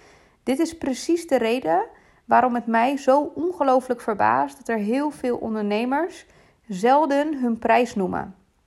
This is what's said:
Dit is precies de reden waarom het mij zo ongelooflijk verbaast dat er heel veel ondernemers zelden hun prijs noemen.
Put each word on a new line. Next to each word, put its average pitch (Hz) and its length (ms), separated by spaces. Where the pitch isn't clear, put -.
Dit 262 160
is 330 200
precies 330 480
de 262 120
reden 262 480
waarom 240 300
het 233 120
mij 233 300
zo 277 380
ongelooflijk 269 680
verbaast 233 560
dat - 120
er 226 100
heel 254 320
veel 254 260
ondernemers 226 880
zelden 277 680
hun 240 200
prijs 233 360
noemen. 185 400